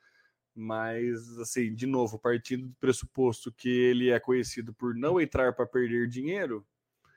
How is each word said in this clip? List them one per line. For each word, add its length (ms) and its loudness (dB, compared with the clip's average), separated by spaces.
Mas, 840 -4
assim, 380 -2
de 100 -4
novo, 320 0
partindo 500 -2
do 120 -18
pressuposto 720 0
que 180 -4
ele 400 4
é 100 4
conhecido 540 -2
por 220 -6
não 260 2
entrar 320 2
pra 140 0
perder 400 2
dinheiro, 580 -4